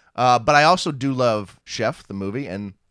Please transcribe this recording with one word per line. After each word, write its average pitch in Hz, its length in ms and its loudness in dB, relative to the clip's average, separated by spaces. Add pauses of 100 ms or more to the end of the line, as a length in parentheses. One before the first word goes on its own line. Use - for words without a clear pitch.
(160)
Uh, 123 220 4
but 113 160 2
I 147 100 6
also 175 260 2
do 135 220 -4
love 113 520 -2
Chef, - 420 -6
the 101 80 -14
movie, 101 320 -8
and 98 260 -10 (180)